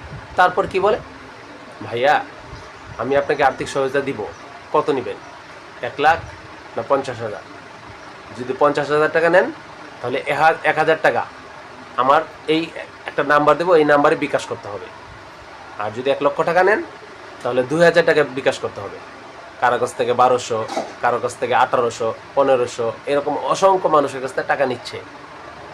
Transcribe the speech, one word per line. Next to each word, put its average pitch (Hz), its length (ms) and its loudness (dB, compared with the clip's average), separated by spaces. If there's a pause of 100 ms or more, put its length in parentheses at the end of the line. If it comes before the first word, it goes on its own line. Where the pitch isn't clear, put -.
(360)
তারপর 180 300 2
কি 190 140 -4
বলে? 214 180 2 (880)
"ভাইয়া, 123 400 0 (720)
আমি 131 180 -2
আপনাকে 143 280 0
আর্থিক 131 240 0
সহযোগিতা 135 320 -2
দিব, 123 260 -6 (460)
কত 151 180 2
নেবেন? 113 260 -4 (640)
এক 120 180 -8
লাখ 160 180 4 (580)
না 117 120 -4
পঞ্চাশ 131 320 -2
হাজার? 104 200 -8 (1000)
যদি 123 200 -4
পঞ্চাশ 143 320 2
হাজার 151 220 2
টাকা 165 160 2
নেন, 208 240 4 (500)
তাহলে 127 240 -4
এহা-, 147 360 2
এক 151 160 0
হাজার 156 240 2
টাকা 127 240 0 (720)
আমার 139 260 6 (240)
এই 160 200 0 (400)
একটা - 160 -2
নাম্বার 147 360 4
দেবো, 175 160 4
এই 156 100 6
নাম্বারে 147 320 6
বিকাশ 143 300 -2
করতে 113 220 -10
হবে। 95 180 -12 (920)
আর 104 180 -6
যদি 127 140 -2
এক 135 120 -2
লক্ষ 143 200 0
টাকা 175 200 2
নেন, 208 200 2 (600)
তাহলে 127 200 0
দুই 151 220 2
হাজার 165 200 6
টাকা 151 180 4
বিকাশ 131 360 -2
করতে 104 220 -8
হবে।" 90 180 -12 (600)
কারো 123 180 2
কাছ 120 160 -4
থেকে 120 180 0
বারোশো, 120 520 2 (380)
কারো 120 160 0
কাছ 117 220 -4
থেকে 120 140 0
আঠারোশো, 117 600 0 (200)
পনেরোশো, 123 580 2 (140)
এরকম 143 320 -2
অসংখ্য 185 500 2
মানুষের 143 320 2
কাছ 131 140 -6
থেকে 151 140 -4
টাকা 139 180 0
নিচ্ছে। 123 340 -8 (720)